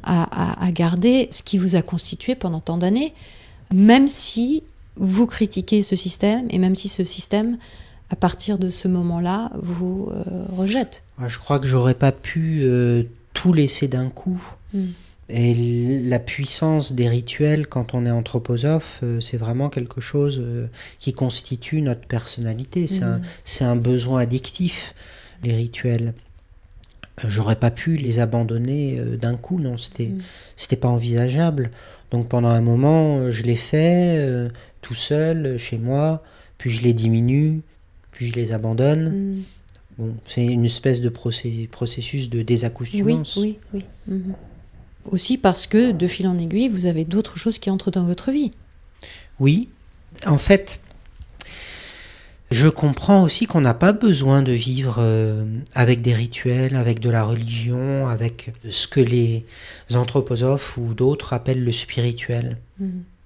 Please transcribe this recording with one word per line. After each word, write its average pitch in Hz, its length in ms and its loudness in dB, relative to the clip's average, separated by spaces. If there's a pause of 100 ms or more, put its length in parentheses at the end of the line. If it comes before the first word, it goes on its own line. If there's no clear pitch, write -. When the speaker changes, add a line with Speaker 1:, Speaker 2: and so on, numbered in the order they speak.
Speaker 1:
à, 175 580 -2
à, 180 40 0
à 180 60 2
garder 180 600 2
ce - 100 -12
qui - 160 -2
vous 185 180 2
a 165 60 4
constitué - 540 -4
pendant 175 240 -4
tant 165 180 -4
d'années, 220 360 0 (600)
même 233 340 8
si 277 540 -2 (340)
vous 190 300 2
critiquez 208 560 0
ce 196 140 0
système, 208 560 -2
et 180 80 0
même 185 160 4
si 196 120 -8
ce 190 160 -4
système, 214 540 -2 (540)
à 185 40 -2
partir 190 440 -2
de 185 100 0
ce - 180 -4
moment-là, 180 640 0 (100)
vous, 180 500 -4
euh, 185 340 -8 (100)
rejette. 196 480 -2 (140)
Speaker 2:
Moi, 123 100 -6
je 113 120 -8
crois 143 200 0
que 135 80 -4
j'aurais 127 280 4
pas 135 160 4
pu, 160 500 -2
euh, 123 420 4 (300)
tout 180 200 2
laisser 143 340 2
d'un 127 220 -2
coup. 180 320 -6 (320)
Speaker 1:
Mm. 196 100 -2 (460)
Speaker 2:
Et 120 220 2
l-, 120 580 0
la 123 100 2
puissance 143 720 -2
des 123 160 2
rituels 147 580 0
quand 120 280 -4
on 120 100 0
est 120 60 2
anthroposophe, 120 920 -2
euh, 117 160 -2
c'est 113 180 -6
vraiment 120 320 -2
quelque 127 300 -6
chose, 143 400 -2
euh, 120 280 -6 (320)
qui 135 140 -4
constitue 127 680 -4
notre 123 260 -4
personnalité. 120 800 -4
C'est - 140 -2
Speaker 1:
Mm. - 20 -2
Speaker 2:
un, 117 180 0 (240)
c'est - 200 -2
un 120 100 2
besoin 123 460 2
addictif, 127 720 -4 (480)
les 120 100 0
rituels. 117 600 -2 (1120)
Euh, 117 40 -2
j'aurais 107 300 0
pas 117 140 2
pu 165 260 -2
les 120 220 -2
abandonner, 120 800 -2
euh, 117 180 -4
d'un 117 180 -2
coup, 170 240 -6
non, 127 180 -4
c'était, - 300 -8
Speaker 1:
Mm. 95 140 -6 (340)
Speaker 2:
c'était - 220 -2
pas 123 120 -2
envisageable. 123 800 0 (400)
Donc 120 200 -2
pendant 120 180 2
un 117 140 4
moment, 143 560 4
euh, 127 140 0
je 113 120 -4
les 117 140 2
fais, 170 600 2
euh, 123 300 0 (340)
tout - 140 -10
seul, 156 500 0
euh, 131 120 -2
chez 117 200 -6
moi, 143 460 0 (340)
puis - 120 -4
je 113 140 -2
les 120 100 6
diminue, 120 640 2 (520)
puis 120 160 -8
je 117 80 -6
les 117 180 -2
abandonne. 127 560 2
Speaker 1:
Mm. 196 320 -4 (560)
Speaker 2:
Bon, 113 160 -6 (140)
c'est 120 180 -2
une 120 180 2
espèce 120 380 0
de 120 80 0
procé-, 117 600 -6
processus 123 600 -6
de 117 140 -2
désaccoutumance. 123 920 0
Speaker 1:
Oui, 208 200 -2 (160)
oui, 196 100 -8 (240)
oui. 190 80 -6
Mhm. 190 180 -6 (800)
Aussi 254 260 -2
parce 185 300 0
que, 240 240 4
de 175 160 0
fil 180 200 -2
en 180 100 0
aiguille, 180 320 0
vous 185 160 -2
avez 165 180 0
d'autres 180 340 -2
choses 226 220 -2
qui - 120 -4
entrent 190 200 -2
dans 185 140 0
votre 175 260 -2
vie. 285 200 0 (880)
Speaker 2:
Oui. 156 300 4 (560)
En 147 120 4
fait, - 420 2 (1700)
je 127 200 6
comprends 170 540 4
aussi 175 220 2
qu'on 175 160 2
n'a 123 120 6
pas 175 180 4
besoin 139 500 4
de 131 120 2
vivre, 123 460 -2
euh, 110 460 2 (300)
avec 120 260 4
des 120 120 2
rituels, 123 640 0
avec 117 220 0
de 117 100 0
la 113 140 2
religion, 120 840 -2
avec 117 460 -4 (160)
ce - 180 -2
que 139 140 2
les 117 440 2 (480)
anthroposophes 123 840 0
ou 117 160 -4
d'autres 131 400 0
appellent 127 300 -2
le 117 100 0
spirituel. 120 840 -4 (220)
Speaker 1:
Mhm. 185 240 -6 (220)